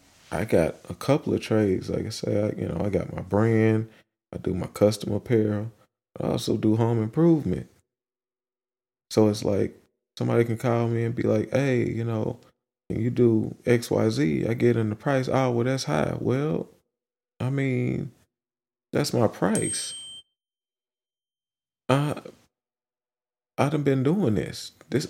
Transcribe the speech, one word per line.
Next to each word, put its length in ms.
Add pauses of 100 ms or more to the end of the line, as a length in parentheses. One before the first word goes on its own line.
(300)
I 140
got 320 (140)
a 40
couple 380
of 80
trades. 480
Like 160
I 60
say, 320
I, 180
you 80
know, 160
I 60
got 240
my 80
brand, 640 (460)
I 20
do 160
my 140
custom 480
apparel, 580 (480)
I 60
also 320
do 180
home 260
improvement. 680 (1400)
So 200
it's 180
like, 340 (380)
somebody 260
can 140
call 300
me 160
and 100
be 80
like, 300
"Hey, 360
you 160
know, 340 (520)
can 100
you 80
do 460 (100)
X 260
Y 200
Z?" 360
I 60
get 240
in 140
the 60
price, 320
"Oh, 240
well, 120
that's 200
high." 360
Well, 480 (720)
I 100
mean, 600 (800)
that's 200
my 140
price. 680 (1900)
I, 320 (1400)
I 100
done 140
been 200
doing 320
this. 380 (180)
This, 200